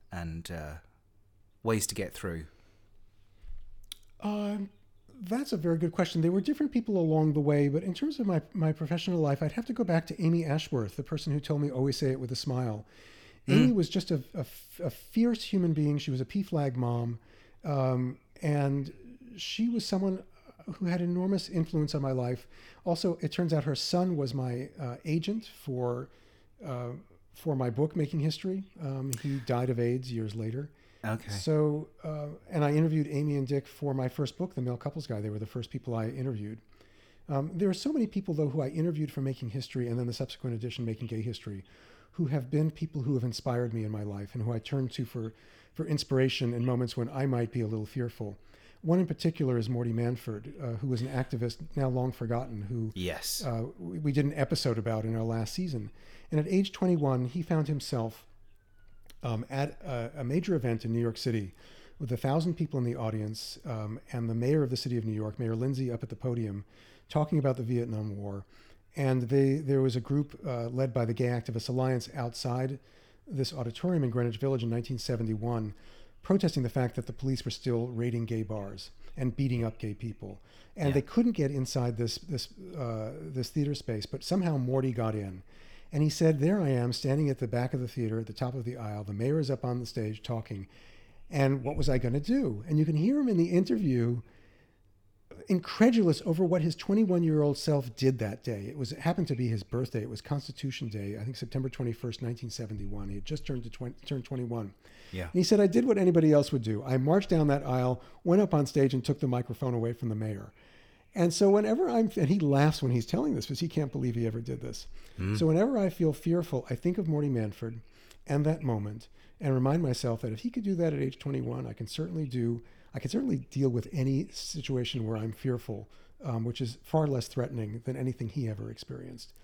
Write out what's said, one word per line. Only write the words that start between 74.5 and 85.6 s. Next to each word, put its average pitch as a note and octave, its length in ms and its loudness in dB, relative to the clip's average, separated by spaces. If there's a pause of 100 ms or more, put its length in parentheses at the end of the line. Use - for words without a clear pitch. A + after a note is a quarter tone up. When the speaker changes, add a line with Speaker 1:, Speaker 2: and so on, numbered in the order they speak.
Speaker 2:
in A#2+ 60 0
nineteen A#2+ 300 -2
seventy-one, A2+ 760 -2 (500)
protesting F#3 400 2
the A#2+ 80 0
fact B2 260 0
that B2 100 -4
the - 60 -8
police C3 320 -2
were A#2+ 60 -4
still A#2+ 380 -2
raiding A#2 360 -2
gay A2 180 -2
bars G2+ 480 -8 (260)
and B2+ 200 -2
beating B2 280 2
up A2+ 140 -4
gay G#2+ 160 -4
people. G#2 460 -10 (360)
And D#3 120 0
Speaker 1:
Yeah. C3+ 60 4
Speaker 2:
they C3+ 80 4
couldn't A#3 300 2
get C#3+ 180 0
inside B2+ 480 0
this, A#2 180 -2
this, - 320 -6 (300)
uh, A2+ 420 -4
this C3+ 300 -4
theater D3 240 0
space, A2 320 -4
but - 180 -10
somehow F3 320 2
Morty C3 360 2
got A2 220 0
in. G2 280 -6 (500)